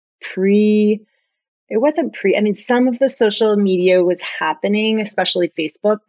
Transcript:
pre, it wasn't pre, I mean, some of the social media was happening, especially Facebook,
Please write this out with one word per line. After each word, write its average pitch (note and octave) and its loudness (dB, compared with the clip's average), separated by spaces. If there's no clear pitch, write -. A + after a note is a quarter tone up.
pre, G#3+ 2
it G#3+ -2
wasn't C#4+ -2
pre, F#3+ 0
I G#3 0
mean, G#3 0
some B3 0
of A#3+ -4
the C4+ 2
social G#3+ 0
media F#3 2
was F3 -2
happening, G#3 -2
especially F#3 -4
Facebook, G#3 -4